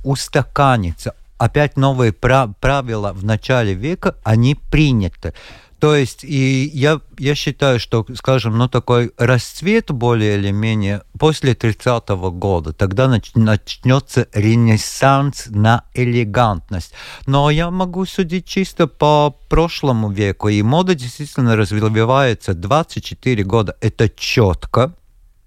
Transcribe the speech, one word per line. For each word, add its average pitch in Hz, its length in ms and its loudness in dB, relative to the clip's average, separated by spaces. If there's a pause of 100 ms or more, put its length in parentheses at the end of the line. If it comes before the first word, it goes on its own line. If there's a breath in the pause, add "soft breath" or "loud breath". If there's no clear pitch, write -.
устаканится. 131 1120 -2 (220)
Опять 139 380 0
новые 131 380 2
пра-, 127 340 2 (140)
правила 120 500 -2
в 95 140 -8
начале 110 480 0
века, 160 500 -4
они 117 320 2
приняты. 127 800 0 (440 loud breath)
То 151 160 2
есть, 139 300 -2
и 135 500 0
я, 147 280 2 (180)
я 143 160 -2
считаю, 135 440 0
что, 113 260 -2 (100)
скажем, 117 420 0
ну, 123 120 2
такой 120 480 0
расцвет 147 760 0
более 113 460 0
или 101 120 -2
менее 104 540 -2 (160)
после 147 340 2
тридцатого 104 800 -2
года, 87 400 -2
тогда 101 360 0
нач-, 117 280 0
начнётся 117 1000 0
ренессанс 117 1160 2
на 110 340 2 (100)
элегантность. 113 1000 -2 (340 loud breath)
Но 143 240 2
я 170 180 0
могу 185 360 -4
судить 180 420 -4
чисто 180 400 -2
по 147 480 2 (140)
прошлому 131 600 0
веку, 101 380 -2
и 104 160 2
мода 175 320 2
действительно 123 600 -2
развивается 110 960 0
двадцать 104 500 -2
четыре 117 400 -2
года. 101 380 0
Это 110 280 0
чётко. - 840 0 (520)